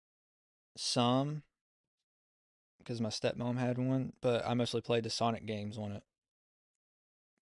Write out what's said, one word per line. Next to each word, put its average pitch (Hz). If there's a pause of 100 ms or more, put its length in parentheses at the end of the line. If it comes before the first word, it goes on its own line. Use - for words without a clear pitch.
(760)
some, 135 (1400)
'cause 117
my 110
stepmom 120
had 123
one, 131
but 120
I 120
mostly 120
played 117
the 113
Sonic 113
games 107
on 104
it. 101 (1400)